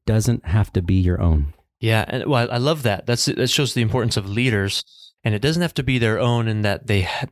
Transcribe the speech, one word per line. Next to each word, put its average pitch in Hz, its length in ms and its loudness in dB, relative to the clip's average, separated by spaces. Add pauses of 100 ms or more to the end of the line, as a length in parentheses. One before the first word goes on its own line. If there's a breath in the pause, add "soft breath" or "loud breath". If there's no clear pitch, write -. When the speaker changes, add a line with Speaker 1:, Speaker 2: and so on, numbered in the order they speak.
Speaker 1:
doesn't 110 400 0
have 98 280 0
to 92 80 0
be 87 120 0
your 90 260 2
own. 76 320 2 (280)
Speaker 2:
Yeah. 113 280 2
And - 180 -4
well, 120 240 2
I, - 40 -4
I 120 40 -2
love 143 260 0
that. 101 220 0
That's, 120 200 0
that 127 240 0
shows 139 240 0
the 123 80 2
importance 117 340 0
of 98 140 -4
leaders. 104 540 0 (400 loud breath)
And 107 100 0
it 104 80 -4
doesn't 160 200 0
have 170 120 -2
to - 80 -4
be 127 160 0
their 110 220 2
own 120 260 0
in 107 160 -2
that 101 240 -4
they 101 160 2
ha-, - 300 -6